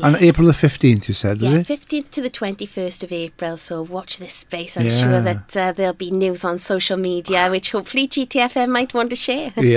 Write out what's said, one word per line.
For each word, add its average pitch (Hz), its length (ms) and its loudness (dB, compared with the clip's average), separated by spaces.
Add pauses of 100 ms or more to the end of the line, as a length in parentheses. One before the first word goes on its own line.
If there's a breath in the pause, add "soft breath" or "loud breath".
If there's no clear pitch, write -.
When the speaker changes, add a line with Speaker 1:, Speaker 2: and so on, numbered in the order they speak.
Speaker 1:
And 147 120 6
Speaker 2:
Yes. 185 80 2
Speaker 1:
April 165 240 8
the 156 80 8
fifteenth, 123 540 4
you 104 60 -2
said, 104 260 -2
was 123 120 2
Speaker 2:
Yeah, 160 60 6
Speaker 1:
it? 175 80 0
Speaker 2:
fifteenth 285 460 -6
to 285 100 -4
the 254 80 -4
twenty-first 196 760 -6
of 175 80 -10
April, 165 440 -6
so 160 260 -6
watch 180 360 -8
this 180 160 -8
space. - 420 -8
I'm 117 100 0
Speaker 1:
Yeah. 117 160 0
Speaker 2:
sure 123 180 2
that, 110 360 -4
uh, 185 160 0
there'll 185 200 0
be 180 180 -10
news 190 340 0
on 175 140 -2
social 185 380 -2
media, 180 540 0
which 190 220 -4
hopefully 254 340 -4
G 269 200 -4
T 262 140 -2
F 247 160 0
M 240 140 2
might 247 240 -2
want 240 160 0
to 247 60 -6
share. 269 400 -4
<laughs> - 40 0 (160)